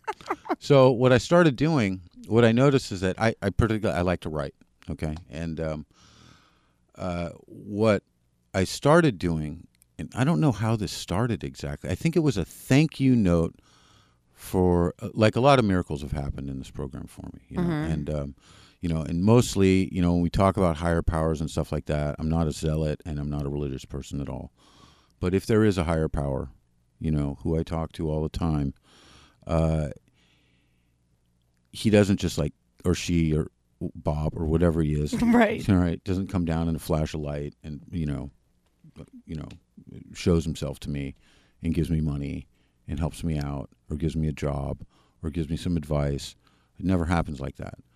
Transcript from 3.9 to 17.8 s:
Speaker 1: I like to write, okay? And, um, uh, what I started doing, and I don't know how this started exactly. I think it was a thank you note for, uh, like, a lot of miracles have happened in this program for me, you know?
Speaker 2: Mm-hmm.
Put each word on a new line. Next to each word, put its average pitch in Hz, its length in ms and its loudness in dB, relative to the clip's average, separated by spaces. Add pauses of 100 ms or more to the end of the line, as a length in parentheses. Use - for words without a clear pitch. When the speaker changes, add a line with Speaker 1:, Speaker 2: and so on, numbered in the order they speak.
Speaker 1:
I 87 40 0
like 90 180 0
to 87 80 -10
write, 73 260 -6 (340)
okay? 78 260 -6 (140)
And, 80 300 -6
um, 78 260 -6 (1120)
uh, 87 360 -6 (160)
what 104 560 0 (500)
I 95 100 2
started 143 540 4
doing, 80 500 -4 (320)
and 80 160 -8
I 113 80 0
don't 156 160 2
know 151 140 4
how 110 240 0
this 104 140 -4
started 98 520 -4
exactly. 71 460 -8
I 92 60 -2
think 165 200 -2
it 175 60 2
was 135 160 0
a 82 80 -2
thank - 540 0
you 131 160 4
note 87 400 4 (800)
for, 87 680 2
uh, - 120 -8
like, 110 220 2
a 117 60 0
lot 135 180 6
of 113 60 2
miracles 90 360 -2
have 71 120 -8
happened 69 360 -6
in 67 100 -8
this 65 120 -14
program - 360 -10
for - 260 -16
me, - 160 -20
you - 80 -10
know? 180 60 0
Speaker 2:
Mm-hmm. 151 280 -2